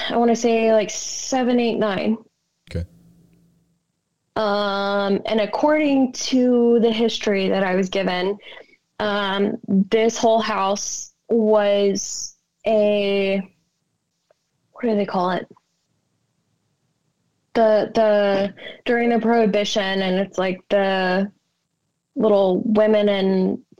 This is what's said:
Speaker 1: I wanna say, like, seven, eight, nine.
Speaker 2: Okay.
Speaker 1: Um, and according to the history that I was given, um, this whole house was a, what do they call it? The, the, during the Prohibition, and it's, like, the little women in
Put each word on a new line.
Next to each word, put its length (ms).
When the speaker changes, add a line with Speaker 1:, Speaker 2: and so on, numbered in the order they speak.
Speaker 1:
I 80
wanna 180
say, 380
like, 160
seven, 680
eight, 200
nine. 400
Speaker 2:
Okay. 160
Speaker 1:
Um, 880
and 160
according 720
to 680
the 120
history 560
that 160
I 100
was 140
given, 480
um, 540
this 520
whole 220
house 760
was 1040
a, 720
what 100
do 120
they 120
call 240
it? 180
The, 400
the, 600
during 240
the 120
Prohibition, 840
and 180
it's, 160
like, 320
the 640
little 480
women 460
in 540